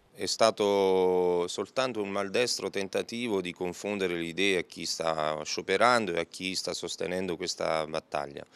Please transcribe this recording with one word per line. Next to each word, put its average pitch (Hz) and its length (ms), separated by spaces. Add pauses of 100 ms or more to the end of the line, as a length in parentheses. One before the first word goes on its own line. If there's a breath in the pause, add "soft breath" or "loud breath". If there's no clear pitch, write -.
(120)
È 95 160
stato 92 1200
soltanto 107 560
un 98 60
maldestro 101 600
tentativo 101 720
di 90 100
confondere 92 640
le 85 120
idee 90 340
a - 20
chi 82 240
sta 78 580
scioperando 95 680
e 82 80
a 85 60
chi 92 280
sta 87 200
sostenendo 87 600
questa 82 520
battaglia. 73 580 (100)